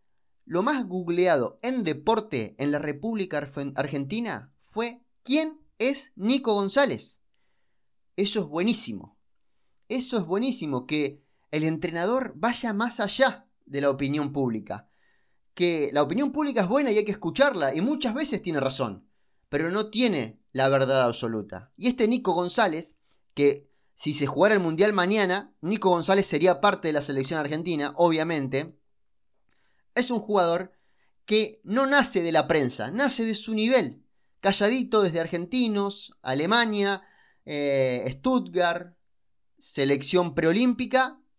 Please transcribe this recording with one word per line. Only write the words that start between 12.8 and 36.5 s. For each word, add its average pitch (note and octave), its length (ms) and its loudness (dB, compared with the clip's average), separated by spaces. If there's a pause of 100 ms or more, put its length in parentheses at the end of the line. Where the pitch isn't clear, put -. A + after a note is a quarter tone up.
allá A3+ 480 0 (200)
de C#3 160 -6
la C#3+ 80 4
opinión C#3 420 -2
pública. A2+ 560 -4 (640)
Que E3+ 400 0
la C#3+ 100 4
opinión G3+ 300 0
pública C#4+ 300 0
es F3+ 60 0
buena C4 240 2
y G#3 40 2
hay G#3 80 2
que G3+ 80 -4
escucharla, F3 640 0
y D#3 80 -2
muchas B3+ 320 -2
veces C#4+ 280 -4
tiene D#3+ 160 -2
razón, A2+ 480 -4 (440)
pero D#3+ 200 -2
no G#3+ 200 -2
tiene F#3 500 0 (120)
la C3+ 180 2
verdad C3+ 320 4
absoluta. A2+ 720 -4
Y G#3+ 120 0
este B3 200 2
Nico B3 240 0
González, F3 640 -2 (380)
que C#3+ 340 2 (240)
si D3+ 220 -4
se C#3+ 120 0
jugara E3+ 280 4
el G3+ 60 2
Mundial F3 340 2
mañana, F#3+ 680 0
Nico G3 300 0
González F3+ 360 4
sería F3 360 2
parte F#3+ 260 2
de D#3 40 0
la D3 100 0
selección C#3 360 -2
argentina, D3+ 580 -4
obviamente, D#3+ 840 0 (1160)
es B3 180 0
un A3+ 80 -2
jugador F#3 520 0 (520)
que G#3+ 400 0
no B3+ 220 0
nace C4+ 360 2
de E3+ 80 -2
la D#3 160 2
prensa, C3+ 460 0
nace A#3 320 0
de A3 100 -2
su A3 180 -6
nivel. A3 520 0 (340)
Calladito G#3 640 2
desde E3+ 160 0
Argentinos, G3+ 1040 -2
Alemania, G3 800 0 (420)